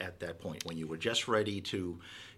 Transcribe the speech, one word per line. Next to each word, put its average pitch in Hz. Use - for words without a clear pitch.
at 90
that 85
point 78
when 82
you 80
were 80
just 113
ready 104
to 90